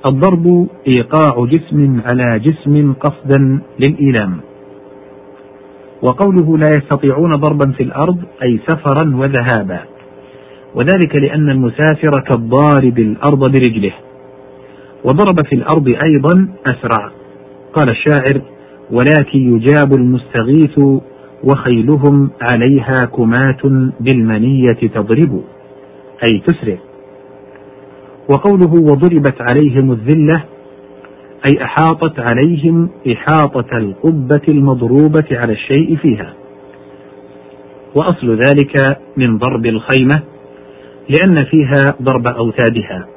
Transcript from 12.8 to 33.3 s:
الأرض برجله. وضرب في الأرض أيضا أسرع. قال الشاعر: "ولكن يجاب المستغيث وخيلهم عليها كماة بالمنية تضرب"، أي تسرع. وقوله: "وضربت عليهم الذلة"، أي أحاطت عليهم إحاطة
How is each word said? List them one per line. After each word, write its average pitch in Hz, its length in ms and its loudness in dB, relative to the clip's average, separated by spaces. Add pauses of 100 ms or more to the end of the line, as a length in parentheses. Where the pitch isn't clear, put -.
الأرض 131 520 0
برجله. 113 420 0 (1120)
وضرب 160 420 0
في 143 100 -2
الأرض 139 320 0
أيضا 156 600 2 (180)
أسرع. 117 460 -4 (640)
قال 147 160 0
الشاعر: 139 520 0 (500)
"ولكن 139 480 2
يجاب 135 540 2
المستغيث 127 840 0 (640)
وخيلهم 135 840 2 (220)
عليها 127 540 0
كماة 131 960 0
بالمنية 120 800 0 (160)
تضرب"، 110 480 0 (840)
أي 107 180 0
تسرع. 110 320 -4 (1500)
وقوله: 180 440 2
"وضربت 151 680 2
عليهم 135 500 0
الذلة"، 147 520 0 (1040)
أي 143 140 0
أحاطت 160 560 -2
عليهم 160 680 0 (240)
إحاطة 139 640 -2